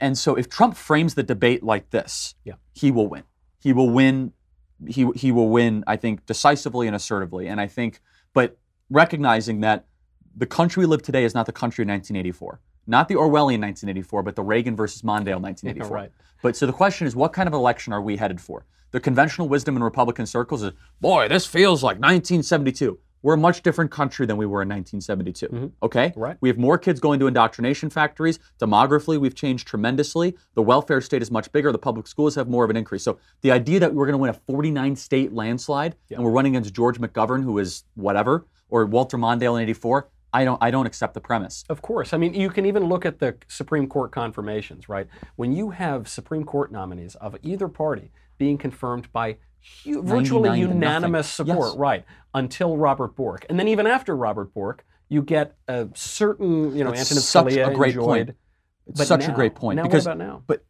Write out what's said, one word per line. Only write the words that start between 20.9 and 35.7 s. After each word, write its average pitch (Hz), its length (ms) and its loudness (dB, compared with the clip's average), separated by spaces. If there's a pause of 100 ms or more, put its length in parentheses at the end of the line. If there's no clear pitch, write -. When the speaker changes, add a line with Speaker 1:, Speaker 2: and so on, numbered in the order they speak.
Speaker 1:
"Boy, 151 260 4
this 170 180 2
feels 170 380 4
like 101 160 0
nineteen 165 440 4
seventy-two." 135 560 0 (240)
We're 147 100 4
a 160 40 4
much 175 260 4
different 165 260 0
country 135 380 -2
than 107 100 -2
we 107 80 -2
were 101 160 -2
in 98 60 -4
nineteen 101 340 -8
seventy-two, 92 460 -6
Speaker 2:
Mm-hmm. 120 180 -8 (160)
Speaker 1:
okay? 127 340 0
Speaker 2:
Right. 120 240 -8
Speaker 1:
We 131 100 4
have 117 100 2
more 135 180 4
kids 175 220 -2
going 147 200 2
to 135 80 2
indoctrination 123 600 0
factories. 156 480 -2 (240)
Demographically, 139 580 4
we've 131 160 0
changed 127 320 -4
tremendously. 147 680 -2 (180)
The 113 80 2
welfare 131 400 4
state 127 220 -4
is 110 80 -8
much 110 200 -4
bigger. 147 200 2
The 110 80 -2
public 113 280 -4
schools 147 280 -2
have 131 120 -2
more 120 160 2
of 110 60 4
an 110 80 0
increase. 104 260 -6
So 104 140 -2 (240)
the 135 100 4
idea 127 280 4
that 165 160 4
we're 139 100 0
gonna 139 140 0
win 131 100 0
a 110 40 -4
forty-nine 139 640 -4
state 131 380 -2
landslide 127 640 -4 (140)